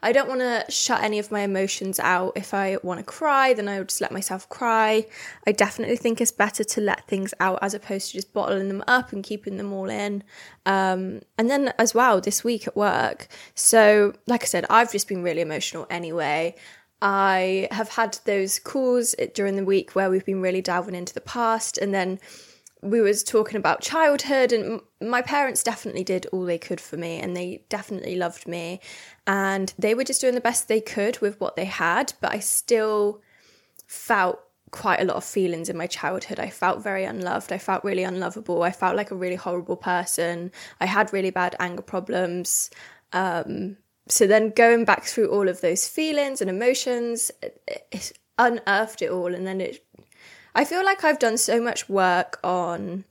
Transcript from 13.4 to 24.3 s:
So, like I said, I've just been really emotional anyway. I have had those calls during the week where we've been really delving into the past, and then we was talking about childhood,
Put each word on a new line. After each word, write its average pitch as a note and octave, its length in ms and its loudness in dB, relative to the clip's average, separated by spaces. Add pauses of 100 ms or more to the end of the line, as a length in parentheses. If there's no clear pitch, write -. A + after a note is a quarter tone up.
So, G#3 600 8 (120)
like A#3+ 160 2
I - 40 -4
said, F3 240 0
I've A3+ 200 6
just G3+ 160 -2
been F#3 160 -4
really E3+ 200 0
emotional D#3 480 -6
anyway. E3 640 -2 (480)
I F#3+ 680 2
have G#3+ 200 -4
had A3 340 0
those G3 340 0
calls B3 560 0 (200)
during G3 220 0
the G3 80 -2
week G3 300 2
where F#3+ 140 2
we've F#3 160 2
been F#3+ 160 -2
really F#3 220 0
delving F#3 320 -4
into F3+ 180 -10
the - 80 -8
past, A3+ 560 -2
and G3+ 160 -2
then F#3+ 260 0 (640)
we A3 220 2
was G#3 200 4
talking G#3+ 340 0
about E3 260 0
childhood, C#4 680 4